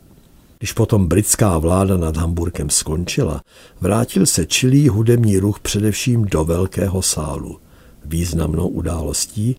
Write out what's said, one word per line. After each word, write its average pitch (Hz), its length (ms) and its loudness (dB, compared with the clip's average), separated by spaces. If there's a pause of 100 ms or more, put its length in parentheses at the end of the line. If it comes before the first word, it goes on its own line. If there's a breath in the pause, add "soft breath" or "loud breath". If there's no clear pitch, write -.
(580)
Když 101 140 -8
potom 104 340 2
britská 90 520 2
vláda 92 380 2
nad 80 200 -2
Hamburkem 85 540 -4
skončila, 82 720 -2 (380 loud breath)
vrátil 117 460 2
se - 200 0
čilý 135 420 4
hudební 113 500 4
ruch 101 220 0
především 107 640 0
do 85 200 0
velkého 92 580 0
sálu. - 560 -6 (480 soft breath)
Významnou 82 640 -2
událostí 82 920 -4